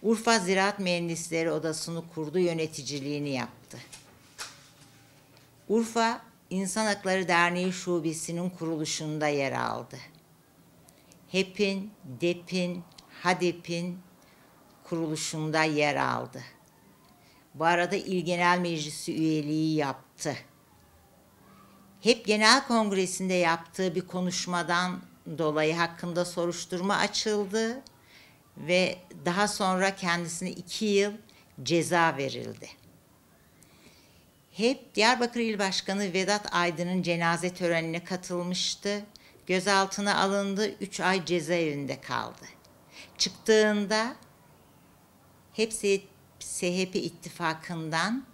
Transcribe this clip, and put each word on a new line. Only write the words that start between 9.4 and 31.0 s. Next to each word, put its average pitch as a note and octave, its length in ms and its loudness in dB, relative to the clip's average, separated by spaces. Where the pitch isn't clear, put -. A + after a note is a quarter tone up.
aldı. B2 460 -4
hep'in, G3 640 -2
dep'in, F3 800 -4
hadep'in F3 760 -2
kuruluşunda D#3 800 -2
yer D3 340 2
aldı. B2+ 460 -2
Bu C#3+ 100 -2
arada F3 320 4
İl F3+ 280 -2
Genel F3 340 4
Meclisi E3 560 -4
üyeliği D#3 600 0
yaptı. C#3 640 -4
hep A#3+ 260 4
Genel A3 400 8
Kongresi'nde F#3+ 680 2
yaptığı E3+ 600 0
bir F3+ 120 -4
konuşmadan F3+ 960 -2
dolayı D#3 360 2
hakkında E3+ 500 -2
soruşturma F3 720 -2
açıldı G#3 840 -2
ve F3 420 0
daha F#3+ 240 2
sonra G3 480 2
kendisine F3 540 -2
iki - 340 -8
yıl G3+ 280 4